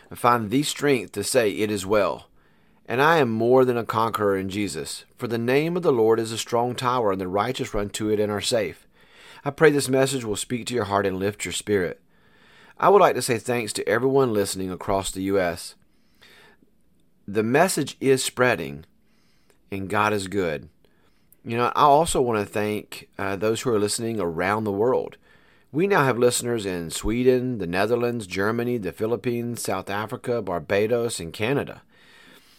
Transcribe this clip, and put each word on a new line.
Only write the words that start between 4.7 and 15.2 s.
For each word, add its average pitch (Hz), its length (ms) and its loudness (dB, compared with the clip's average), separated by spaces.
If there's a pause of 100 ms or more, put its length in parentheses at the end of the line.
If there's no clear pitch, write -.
For 123 100 -8
the 113 100 -2
name 143 400 0
of 175 60 -4
the 170 80 2
Lord 113 300 4
is 113 100 -4
a 113 80 -6
strong 120 380 -2
tower, 123 340 0
and 95 100 -2
the 92 60 -4
righteous 107 480 -2
run 104 160 -2
to 107 180 -4
it 107 120 0
and 104 100 0
are 104 100 -2
safe. 101 460 -4 (580)
I 139 60 -2
pray 151 220 4
this 139 160 0
message 131 360 0
will 107 120 -4
speak 117 300 -6
to 120 80 -8
your 113 100 0
heart 101 220 2
and 95 120 -2
lift 101 260 -2
your 90 60 -6
spirit. 92 500 -2 (760)
I - 100 2
would 196 120 8
like 139 160 6
to 123 40 -2
say 123 180 -2
thanks 120 340 -4
to - 160 -4
everyone 131 440 2
listening 95 380 -2
across 95 400 -2
the 95 120 -8